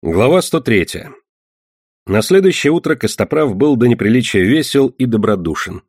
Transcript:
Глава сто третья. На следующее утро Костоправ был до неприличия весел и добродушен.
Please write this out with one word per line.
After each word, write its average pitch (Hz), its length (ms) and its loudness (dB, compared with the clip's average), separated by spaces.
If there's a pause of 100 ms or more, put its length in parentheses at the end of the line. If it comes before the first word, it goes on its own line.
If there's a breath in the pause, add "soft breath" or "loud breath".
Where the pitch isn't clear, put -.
Глава 123 360 2
сто - 160 -4
третья. 104 560 -4 (880)
На 101 160 0
следующее 185 500 2
утро - 240 -2
Костоправ - 600 -2
был 139 200 2
до 120 120 2
неприличия 120 560 2
весел 135 460 0
и 127 180 -4
добродушен. 98 800 -2